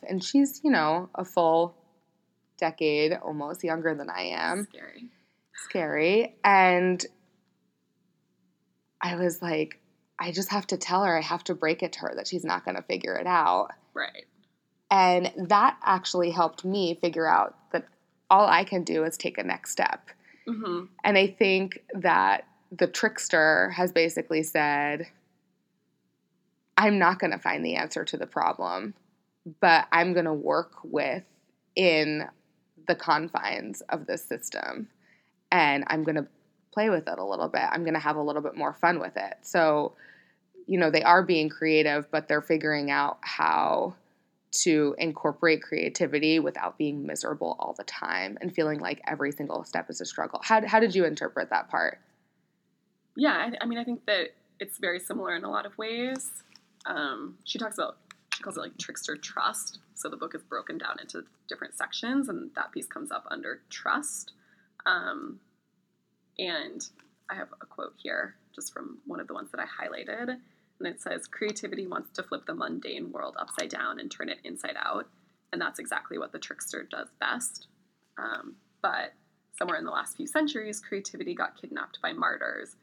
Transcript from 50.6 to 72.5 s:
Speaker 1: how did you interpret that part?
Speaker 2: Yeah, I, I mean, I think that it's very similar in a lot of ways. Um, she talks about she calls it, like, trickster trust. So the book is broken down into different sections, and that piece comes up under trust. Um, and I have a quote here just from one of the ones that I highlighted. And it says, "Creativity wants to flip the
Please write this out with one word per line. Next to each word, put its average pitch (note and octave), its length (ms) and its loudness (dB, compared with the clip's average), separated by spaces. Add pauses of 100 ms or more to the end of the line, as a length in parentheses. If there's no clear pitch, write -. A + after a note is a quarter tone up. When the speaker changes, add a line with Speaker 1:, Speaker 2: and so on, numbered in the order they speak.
Speaker 1:
how G#3+ 140 6
did A3 140 4
you F#3 100 4
interpret - 460 -4
that - 180 -2
part? - 300 -2 (1160)
Speaker 2:
Yeah, C4 160 4
I, G#3+ 280 -2
I A#3 60 -4
mean, A#3 120 -4
I A#3+ 60 -6
think A#3+ 220 -6
that F#3 220 2 (320)
it's - 180 -10
very F3+ 220 -2
similar F#3+ 340 -6
in E3+ 100 -6
a - 60 -8
lot - 160 -4
of G3+ 100 -16
ways. A#3+ 540 -6 (560)
Um, D3 580 -6
she - 140 -6
talks G#3+ 180 -8
about - 220 -6 (380)
she - 60 -16
calls G3 160 -10
it, - 20 -8
like, - 160 -12
trickster - 400 -10
trust. - 640 -6 (160)
So - 160 -10
the D3 80 -12
book E3 160 -10
is - 80 -14
broken - 340 -10
down - 240 -8
into - 240 -14 (240)
different - 260 -14
sections, C4 540 -4
and - 260 -10
that - 160 -6
piece - 160 -10
comes - 240 -12
up - 200 -8
under - 400 -10
trust. - 640 -6 (520)
Um, - 560 -4 (960)
and E3+ 480 -8 (440)
I - 40 -12
have - 140 -12 (140)
a - 20 -18
quote - 320 -14
here - 380 -6 (200)
just - 200 -14
from - 320 -14
one - 140 -10
of - 60 -12
the - 60 -14
ones - 200 -12
that - 80 -8
I - 40 -6
highlighted. - 640 -8
And - 580 -12
it - 140 -10
says, - 260 -8
"Creativity G#3 600 -6
wants - 260 -8
to F#3+ 100 -8
flip - 220 -8
the D#3+ 100 -8